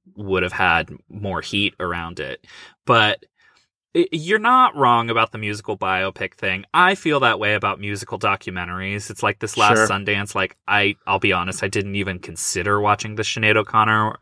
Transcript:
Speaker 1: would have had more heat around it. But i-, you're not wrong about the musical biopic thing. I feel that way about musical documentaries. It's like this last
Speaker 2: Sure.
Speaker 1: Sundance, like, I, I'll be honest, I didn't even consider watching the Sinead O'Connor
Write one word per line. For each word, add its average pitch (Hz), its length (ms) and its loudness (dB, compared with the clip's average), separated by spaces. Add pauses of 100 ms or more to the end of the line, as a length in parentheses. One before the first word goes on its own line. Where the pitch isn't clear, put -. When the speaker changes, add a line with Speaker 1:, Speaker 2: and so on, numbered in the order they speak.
(160)
Speaker 1:
would 95 260 -2
have 90 100 -2
had 87 380 0 (200)
more 95 320 -6
heat 101 360 -4
around 87 400 -6
it. 67 280 -10 (400)
But 110 360 4 (720)
i-, 170 160 2
you're 170 280 -2
not 247 360 4
wrong 120 360 4
about 113 220 2
the - 60 -10
musical 104 380 -6
biopic 95 600 -2
thing. 95 360 -4
I 180 220 4
feel 147 260 0
that 117 180 2
way 104 140 0
about 101 280 -2
musical 101 380 -8
documentaries. 95 920 -4
It's 101 120 -14
like 107 180 0
this - 180 -6
last 107 180 4
Speaker 2:
Sure. 110 120 6
Speaker 1:
Sundance, 101 460 -2
like, 95 220 -4 (100)
I, 101 300 0 (100)
I'll 98 120 2
be 98 160 2
honest, 90 280 -4
I 101 60 0
didn't 98 280 -4
even 95 220 -4
consider 95 640 -2
watching 104 360 0
the 110 60 -2
Sinead 107 340 2
O'Connor 107 640 2